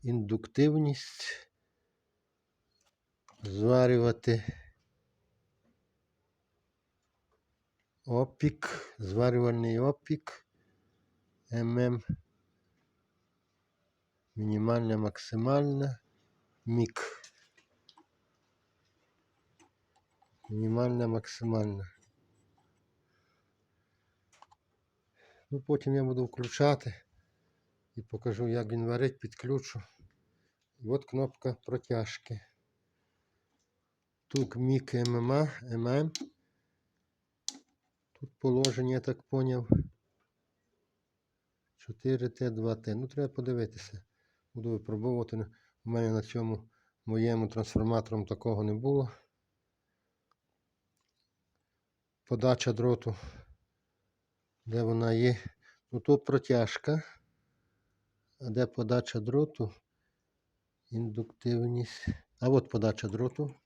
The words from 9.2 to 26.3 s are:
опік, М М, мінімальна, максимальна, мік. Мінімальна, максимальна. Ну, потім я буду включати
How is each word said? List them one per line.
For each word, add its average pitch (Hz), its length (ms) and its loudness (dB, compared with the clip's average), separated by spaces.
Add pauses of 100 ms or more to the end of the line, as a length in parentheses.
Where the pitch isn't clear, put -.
опік, - 680 -4 (1040)
М 117 260 -2
М, 123 240 2 (2250)
мінімальна, 110 600 2
максимальна, 135 1040 0 (680)
мік. 117 400 0 (3500)
Мінімальна, 117 580 0
максимальна. 110 840 -2 (3500)
Ну, 139 100 -6
потім 139 340 0
я 135 100 2
буду 127 220 0
включати 127 800 0 (920)